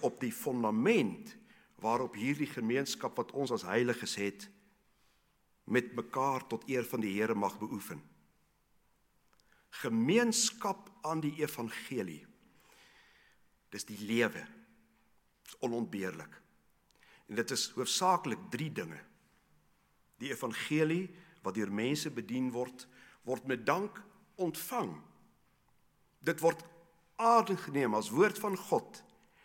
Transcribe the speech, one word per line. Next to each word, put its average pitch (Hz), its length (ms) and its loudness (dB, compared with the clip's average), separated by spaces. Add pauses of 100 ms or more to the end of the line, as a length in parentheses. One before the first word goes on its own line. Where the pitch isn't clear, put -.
op - 160 -2
die 117 120 0
fondament 123 1000 2 (480)
waarop 117 360 2
hierdie 143 320 0
gemeenskap 127 680 -2
wat 117 200 -4
ons 127 160 0
as 87 120 -4
heiliges 117 520 0
het, 101 300 -4 (1200)
met 117 260 2
mekaar 131 560 -2
tot 113 200 -6
eer 123 180 -2
van 120 160 -2
die 98 100 -2
Here 110 240 2
mag 101 220 0
beoefen. 98 400 -8 (1800)
Gemeenskap 190 1040 2 (180)
aan 160 160 -2
die 151 200 -2
evangelie, 110 800 -4 (1500)
dis 104 120 -8
die 104 120 -10 (100)
lewe, 113 340 2 (1000)
dis - 180 -20
onontbeerlik. 95 760 -4 (920)
En - 80 -10
dit 226 140 0
is - 260 -2
hoofsaaklik 165 760 2
drie 147 220 -4
dinge. 80 260 -8 (1200)
Die 135 140 -6
evangelie 156 720 0 (380)
wat 98 140 -4
deur 101 140 0
mense 127 380 0
bedien 120 420 -2
word, 123 340 -6 (420)
word 127 180 -4
met 117 200 -4
dank 190 340 0 (400)
ontvang. 170 540 -2 (1300)
Dit 160 180 0
word 160 220 4 (560)
aangeneem 180 760 4
as 107 160 2
woord 202 300 4
van 202 160 0
God. - 460 0 (420)